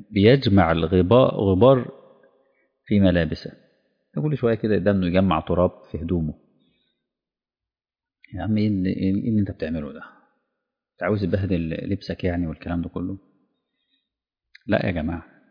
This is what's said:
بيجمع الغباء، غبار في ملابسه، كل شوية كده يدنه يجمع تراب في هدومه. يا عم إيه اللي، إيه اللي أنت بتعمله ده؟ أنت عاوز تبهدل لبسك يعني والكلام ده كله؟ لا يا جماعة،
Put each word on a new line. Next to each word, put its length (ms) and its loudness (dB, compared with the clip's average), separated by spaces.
بيجمع 600 4
الغباء، 640 4
غبار 560 4
في 140 2
ملابسه، 520 0
كل 140 -4
شوية 180 0
كده 200 -2
يدنه 320 0
يجمع 320 2
تراب 320 0
في 100 -10
هدومه. 320 -4
يا 100 -10
عم 140 -2
إيه 100 0
اللي، 220 -2
إيه 220 -2
اللي 120 0
أنت 100 -4
بتعمله 420 -8
ده؟ 80 -18
أنت 100 -12
عاوز 180 0
تبهدل 480 -2
لبسك 540 -8
يعني 240 -2
والكلام 340 -6
ده 80 -8
كله؟ 280 -8
لا 180 0
يا 60 -2
جماعة، 340 -6